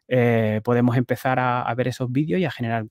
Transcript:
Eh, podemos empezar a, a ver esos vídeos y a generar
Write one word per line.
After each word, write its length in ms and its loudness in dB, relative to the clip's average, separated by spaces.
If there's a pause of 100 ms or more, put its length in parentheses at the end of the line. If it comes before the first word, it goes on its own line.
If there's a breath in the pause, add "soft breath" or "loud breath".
(120)
Eh, 520 2
podemos 320 2
empezar 420 0
a, 240 0
a 140 -4
ver 100 -2
esos 240 -4
vídeos 300 0
y 40 0
a 60 -2
generar 400 -4